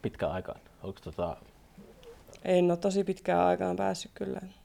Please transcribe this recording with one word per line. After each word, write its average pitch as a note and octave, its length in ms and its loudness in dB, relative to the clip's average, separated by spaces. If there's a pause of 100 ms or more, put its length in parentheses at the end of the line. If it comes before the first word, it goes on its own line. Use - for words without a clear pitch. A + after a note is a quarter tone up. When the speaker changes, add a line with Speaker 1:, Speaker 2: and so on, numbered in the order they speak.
Speaker 1:
pitkään E2 300 -4
aikaan? - 280 -8 (220)
Onks F#2+ 200 -12
tota E2+ 340 -4 (1080)
Speaker 2:
En F3+ 260 4
oo F3 60 2
tosi F#3+ 280 0
pitkään F3+ 420 0
aikaan F3+ 300 2
päässyt F#3+ 380 -2
kyllä. G3 260 -6 (240)